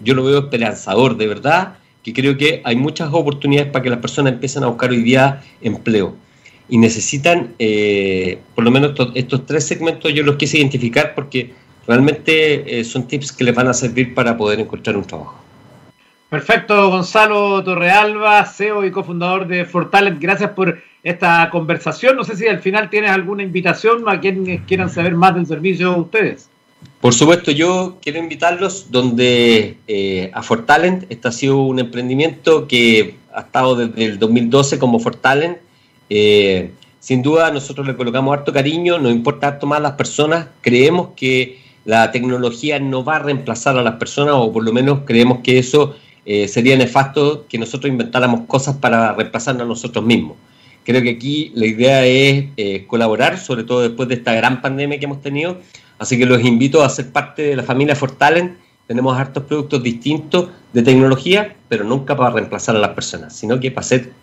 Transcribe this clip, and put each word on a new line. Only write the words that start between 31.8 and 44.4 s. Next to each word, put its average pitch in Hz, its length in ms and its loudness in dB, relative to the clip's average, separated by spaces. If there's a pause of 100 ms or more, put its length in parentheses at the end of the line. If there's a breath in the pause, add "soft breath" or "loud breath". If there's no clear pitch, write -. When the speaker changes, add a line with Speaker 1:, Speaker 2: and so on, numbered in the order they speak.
Speaker 1:
emprendimiento 135 840 0
que 113 500 4 (180)
ha 107 60 -10
estado 131 360 0
desde 117 280 -2
el 104 140 -4
dos 110 120 2
mil 117 180 2
doce 139 300 2
como 120 220 2
Fortalent. 139 580 0 (500 soft breath)
Eh, 101 600 2 (300 soft breath)
sin 131 220 -2
duda, 160 280 2
nosotros 139 360 -8
le 127 100 -6
colocamos 127 400 -2
harto 143 160 -4
cariño, 165 460 0
nos 127 140 2
importa 139 360 0
harto 143 180 -6
más 147 160 0
las 143 100 -2
personas. 151 560 -2 (120)
Creemos 143 560 2
que 127 440 -2 (240 loud breath)
la 113 280 2
tecnología 127 680 -2
no 131 260 -4
va 156 120 0
a - 20 0
reemplazar 139 580 -2
a 127 60 2
las 113 140 0
personas, 147 400 0
o 113 160 2